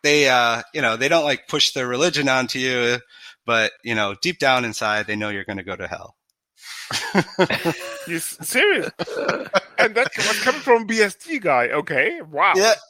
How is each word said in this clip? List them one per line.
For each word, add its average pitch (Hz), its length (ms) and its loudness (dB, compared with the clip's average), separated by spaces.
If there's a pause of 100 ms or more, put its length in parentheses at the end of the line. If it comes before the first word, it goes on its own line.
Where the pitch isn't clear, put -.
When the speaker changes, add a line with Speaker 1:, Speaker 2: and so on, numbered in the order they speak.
Speaker 1:
they, 147 260 6
uh, 120 340 4 (100)
you 156 80 -4
know, 113 160 2
they 135 120 0
don't, 165 160 4
like, 139 240 -2
push - 240 0
their 131 140 -4
religion 139 420 0
onto 131 300 0
you, 123 400 0 (460)
but, 113 280 2 (120)
you 117 100 -4
know, 104 280 0
deep 175 160 -2
down 131 260 2
inside, 107 420 -2
they 107 100 -4
know 104 120 -4
you're 101 160 -6
gonna 98 180 -8
go 92 140 -10
to 92 100 -10
hell. 85 300 -12 (720)
<laughs> - 460 -2 (720)
Speaker 2:
You 165 100 -6
s-, - 240 -8
serious? 277 500 0 (880)
And 220 180 2
that 254 200 0
was 208 240 -2
coming 262 200 0
from 233 220 4
a - 40 -8
B 220 140 -2
S 202 160 2
D 320 240 -6
guy. 131 280 2
Okay. 151 540 -2
Wow. 160 340 2
Speaker 1:
Yeah. 208 180 4 (160)